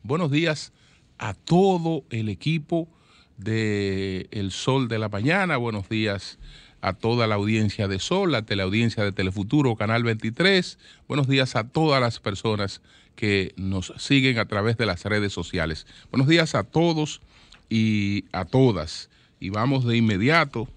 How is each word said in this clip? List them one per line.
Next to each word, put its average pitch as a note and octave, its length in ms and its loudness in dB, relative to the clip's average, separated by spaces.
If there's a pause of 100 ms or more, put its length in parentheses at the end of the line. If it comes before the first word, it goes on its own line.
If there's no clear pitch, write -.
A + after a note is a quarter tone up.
buenos C#3+ 280 0
días D#3 420 -2 (440)
a G#2+ 160 -6
todo E3+ 760 2
el A2+ 180 -4
equipo D#3+ 640 -4 (480)
de G2+ 920 -2
El G2 200 -4
Sol C3 380 -2
de A2 100 -2
la G#2+ 80 -2
Mañana, D3+ 480 0
buenos A2+ 320 -4
días G#2+ 520 -4 (420)
a F#2+ 100 -2
toda A2+ 340 0
la G#2+ 100 2
audiencia G#2+ 520 0
de F#2+ 120 -4
Sol, F3+ 340 0
la A2 80 0
teleaudiencia G#2+ 640 0
de G2 80 -2
Telefuturo, G#2+ 640 0
Canal A2+ 260 0
veintitrés, B2 760 0 (300)
buenos C3+ 220 0
días C3 260 2
a A#2 140 -2
todas D3+ 320 2
las A#2 180 -2
personas G2+ 600 -4 (340)
que G2+ 400 0
nos F#2+ 420 -4
siguen C3 420 2
a G2+ 60 0
través G#2+ 300 0
de A#2 100 0
las F2+ 200 -4
redes G#2 260 0
sociales. D#2+ 560 -4 (240)
Buenos C3 160 2
días E3 260 4
a G#2 100 2
todos D#3 580 0 (480)
y G#2 640 0
a F2+ 100 -4
todas. G#2 680 0 (300)
Y F#2+ 120 -8
vamos B2+ 340 0
de A#2 100 2
inmediato A#2 800 2